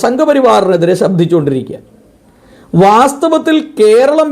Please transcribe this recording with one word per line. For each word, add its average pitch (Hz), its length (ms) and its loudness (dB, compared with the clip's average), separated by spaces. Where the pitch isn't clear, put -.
സംഘപരിവാറിനെതിരെ 220 960 0
ശബ്ദിച്ചുകൊണ്ടിരിക്കുക. 165 760 -2
വാസ്തവത്തിൽ 285 760 0
കേരളം 262 520 2